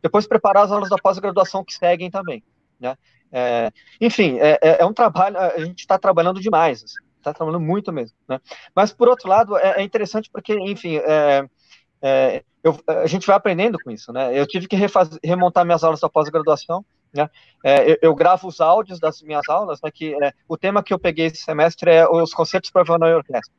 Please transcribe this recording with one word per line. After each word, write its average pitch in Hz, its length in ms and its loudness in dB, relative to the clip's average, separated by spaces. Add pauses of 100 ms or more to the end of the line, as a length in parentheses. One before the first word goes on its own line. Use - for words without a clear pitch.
Depois 208 240 0
preparar 208 400 2
as 190 60 -4
aulas 208 180 -4
da 208 80 -2
pós-graduação 190 680 -2
que - 100 -16
seguem 175 340 -2
também, 175 320 -10 (380)
né? 123 160 -8 (380)
É, 120 400 -2 (280)
enfim, 202 380 0
é, 151 240 4
é, 165 200 4
é 170 40 4
um 208 60 -2
trabalho, 196 440 0
a 175 220 -2
gente 170 260 -10
tá 190 140 0
trabalhando 185 420 0
demais, 165 440 0
assim, - 100 -20 (260)
tá 147 140 -8
trabalhando 165 260 -6
muito 185 320 -4
mesmo, 123 240 -10 (120)
né? 131 120 -8 (320)
Mas, 208 200 0
por 240 160 2
outro 247 200 0
lado, 202 300 2
é, 190 220 0
é - 20 -4
interessante 208 480 -6
porque, - 240 -6
enfim, 185 440 -6
é, 147 460 2 (560)
é, 135 440 0 (180)
eu, 156 240 0
a 160 220 -2
gente 180 180 -4
vai 196 80 4
aprendendo 196 480 0
com 131 80 -16
isso, 110 220 -16
né? 127 260 -2
Eu 143 80 0
tive 185 220 -8
que 202 80 -2
refaz-, 185 460 0
remontar 180 420 0
minhas 170 180 0
aulas 160 160 0
da 165 100 -2
pós-graduação, 156 800 -2 (260)
né? 147 160 -2 (360)
É, 139 260 4
eu, 160 120 4
eu 160 120 4
gravo 175 320 2
os 175 140 -8
áudios 175 400 0
das 156 200 -4
minhas 151 280 -8
aulas, 165 340 -4
né? 156 100 -8
Que, 156 300 -10
é, 143 100 -2 (160)
o 160 80 -6
tema 202 240 -2
que - 140 -4
eu 180 40 -6
peguei 165 280 -2
esse 160 160 -8
semestre 165 480 0
é 165 180 8
os 165 240 0
concertos - 380 -4
pra 180 140 2
violão 165 240 2
e 165 60 4
orquestra 143 440 -4